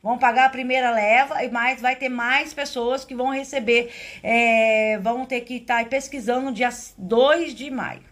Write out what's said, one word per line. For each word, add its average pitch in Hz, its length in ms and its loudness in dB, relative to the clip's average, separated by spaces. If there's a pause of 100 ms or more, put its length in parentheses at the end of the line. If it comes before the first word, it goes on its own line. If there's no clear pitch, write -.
Vão 233 160 -2
pagar 247 280 6
a 262 40 6
primeira 254 400 0
leva, 240 540 2
e 240 80 -4
mais, 240 300 -2
vai 254 160 0
ter 262 100 -6
mais 254 460 -2
pessoas 262 500 -4
que - 100 -14
vão 247 160 -2
receber, 240 640 0 (320)
é, 220 760 2
vão 240 260 -2
ter 254 160 -6
que 240 180 -10
tá 233 240 -2
pesquisando 254 560 -4
no 269 140 -4
dia 240 160 0 (280)
dois 269 560 2
de 254 160 -12
maio. - 420 -10